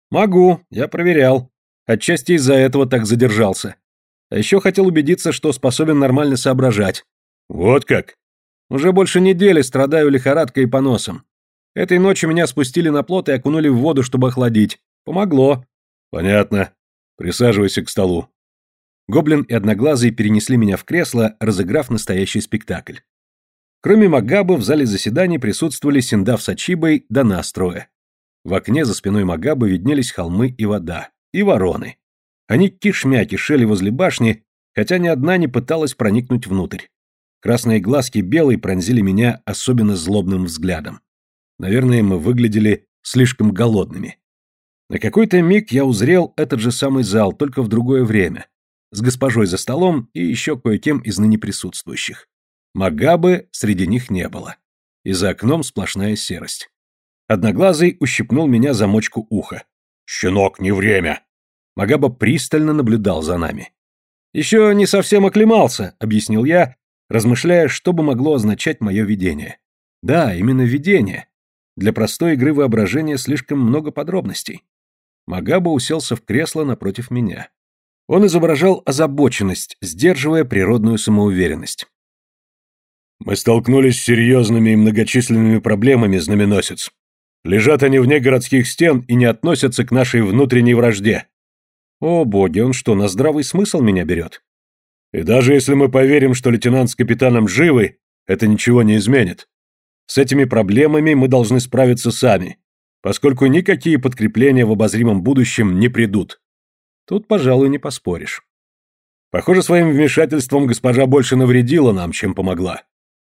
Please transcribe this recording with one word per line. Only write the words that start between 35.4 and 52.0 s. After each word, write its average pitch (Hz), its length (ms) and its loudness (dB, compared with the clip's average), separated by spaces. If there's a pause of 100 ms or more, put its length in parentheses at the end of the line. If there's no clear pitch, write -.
пыталась 147 460 -4
проникнуть 120 520 -2
внутрь. 92 380 -6 (560)
Красные 113 400 0
глазки 123 380 -2
белой 120 400 0
пронзили 95 420 -2
меня 101 440 0
особенно 104 520 -2
злобным 92 480 -2
взглядом. 80 560 -8 (580)
Наверное, 120 440 0
мы 95 160 0
выглядели 107 680 0 (160)
слишком 123 500 0
голодными. 104 640 -2 (720)
На - 100 -8
какой-то 202 440 0
миг 196 300 0
я 139 120 2
узрел 135 520 0
этот 131 240 -4
же 120 100 -2
самый 135 320 -2
зал, 101 300 0
только 139 300 -4
в 110 60 -4
другое 123 360 0
время, 104 420 -2 (460)
с 101 80 -10
госпожой 123 460 0
за 87 100 -4
столом 156 560 -2
и 117 120 -6
еще 123 320 -4
кое-кем 123 440 -2
из 95 180 -8
ныне 107 200 2
присутствующих. - 880 -12 (460)